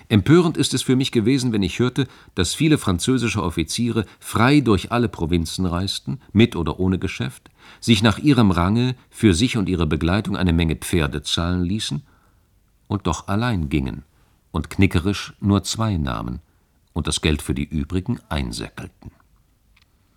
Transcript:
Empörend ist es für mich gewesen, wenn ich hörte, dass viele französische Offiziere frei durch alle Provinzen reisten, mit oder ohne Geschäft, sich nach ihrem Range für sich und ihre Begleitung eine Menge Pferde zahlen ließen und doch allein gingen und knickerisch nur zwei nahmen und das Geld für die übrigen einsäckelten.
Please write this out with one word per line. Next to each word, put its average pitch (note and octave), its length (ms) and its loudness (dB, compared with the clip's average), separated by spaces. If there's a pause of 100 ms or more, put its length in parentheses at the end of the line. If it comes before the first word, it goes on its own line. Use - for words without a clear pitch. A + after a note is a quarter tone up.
Empörend D3+ 480 4
ist - 180 -2
es B2 80 -2
für B2+ 140 2
mich C3 160 -2
gewesen, B2 400 0
wenn G#2+ 100 2
ich F2+ 160 -2
hörte, B2+ 280 0 (280)
dass F2+ 200 0
viele - 240 2
französische A2+ 640 0
Offiziere G#2+ 640 -2 (140)
frei C3 400 4
durch G#2+ 320 2
alle A#2+ 160 0
Provinzen E2+ 580 -2
reisten, F#2+ 540 -4 (120)
mit A2+ 240 4
oder D#2 220 -4
ohne F#2 200 0
Geschäft, - 520 -8 (300)
sich A2 220 4
nach A2 160 4
ihrem G#2+ 320 4
Range G#2+ 440 0 (160)
für G#2 240 4
sich A#2+ 240 0
und F#2 100 -2
ihre E2+ 180 0
Begleitung E2+ 500 0
eine F2+ 160 2
Menge E2 240 2
Pferde D2+ 460 -2
zahlen F2+ 420 -2
ließen A2 380 -6 (840)
und G2+ 180 -4
doch - 220 -4
allein G2+ 400 -2
gingen C2+ 340 -2 (480)
und E2+ 200 -6
knickerisch F#2+ 720 0
nur G2+ 220 2
zwei G#2+ 340 -2
nahmen B1 440 -4 (540)
und D#2+ 120 -2
das D#2 140 -4
Geld D2+ 220 2
für - 120 -4
die D2 140 -6
übrigen F2+ 500 -4 (100)
einsäckelten. - 840 -8 (1040)